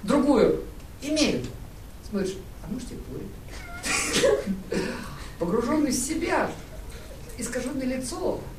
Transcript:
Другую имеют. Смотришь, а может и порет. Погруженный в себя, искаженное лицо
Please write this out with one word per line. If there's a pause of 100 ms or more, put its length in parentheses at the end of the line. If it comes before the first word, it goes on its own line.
Другую (380)
имеют. (640)
Смотришь, (280)
а
может
и
порет. (2000)
Погруженный
в
себя, (840)
искаженное
лицо (200)